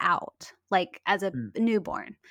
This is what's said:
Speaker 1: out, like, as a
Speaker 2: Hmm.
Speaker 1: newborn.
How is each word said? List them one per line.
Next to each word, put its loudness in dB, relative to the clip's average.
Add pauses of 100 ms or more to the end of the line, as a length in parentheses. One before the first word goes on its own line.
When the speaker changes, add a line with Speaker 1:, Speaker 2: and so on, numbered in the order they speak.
Speaker 1:
out, -2 (180)
like, 2
as 2
a -2
Speaker 2:
Hmm. -6
Speaker 1:
newborn. 0 (140)